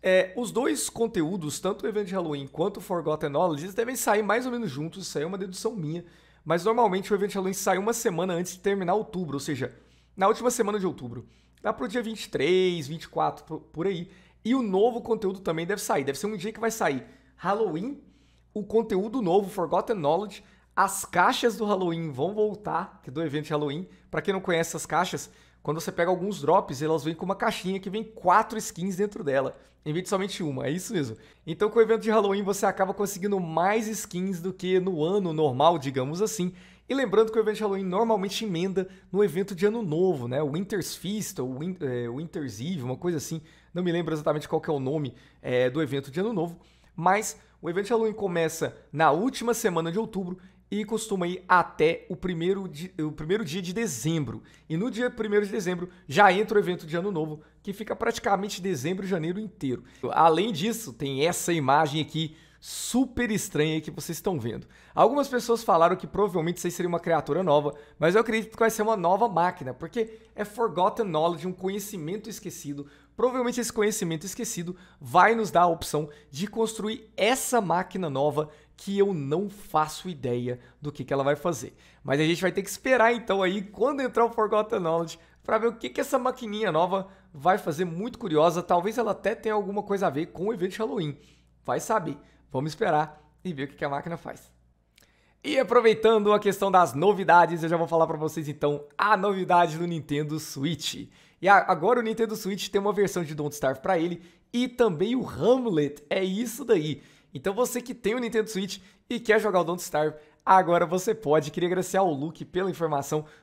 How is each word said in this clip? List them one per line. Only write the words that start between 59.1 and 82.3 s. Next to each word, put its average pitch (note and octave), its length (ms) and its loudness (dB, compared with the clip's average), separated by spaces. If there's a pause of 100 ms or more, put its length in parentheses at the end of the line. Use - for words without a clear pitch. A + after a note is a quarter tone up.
inteiro. C3 440 -6 (280)
Além E3+ 420 6
disso, F#3+ 400 -4
tem C#3 340 -2
essa F3 280 0
imagem D3 480 4
aqui D#3 340 -4 (240)
super A#3+ 720 -2
estranha D#3 500 0
que D#3 100 -12
vocês - 280 -10
estão F#3 200 -2
vendo. A2+ 280 -6 (280)
Algumas C4+ 340 4
pessoas A#3 340 0
falaram F3 340 6
que F3+ 100 -10
provavelmente F3 520 -2
isso - 80 -6
aí F3 40 0
seria F3 180 -4
uma E3+ 120 -2
criatura D3+ 420 0
nova, D3 320 2 (240)
mas E3 160 4
eu A3 60 6
acredito A3+ 320 0
que - 60 -18
vai A3+ 120 4
ser G#3+ 120 -2
uma A3 140 2
nova F#3+ 320 2
máquina, E3+ 440 -2
porque A3 460 -6 (160)
é G#3 100 -6
Forgotten G#3+ 640 0
Knowledge, E3 400 0
um F#3 60 -4
conhecimento G3 760 -8
esquecido. C#3+ 580 -12 (300)
Provavelmente B3 440 0
esse - 120 -4
conhecimento G3 540 0
esquecido F3+ 500 -8 (240)
vai F3+ 340 6
nos A3 160 -2
dar E3+ 120 6
a F3 40 6
opção D#3 440 -2 (200)
de D3+ 160 -6
construir A3 720 -4
essa A#3+ 440 2
máquina F3+ 500 -2
nova D3 400 0 (260)
que G3 200 -6
eu G3 160 4
não D#3+ 380 -2
faço - 580 -2
ideia B2 520 -4 (200)
do C#3+ 120 -8
que, C3 120 -10
que B2+ 80 -4
ela C#3 120 2
vai C#3+ 100 4
fazer. D3 420 -4 (260)
Mas C#3+ 180 0
a D#3 40 4
gente D#3+ 160 2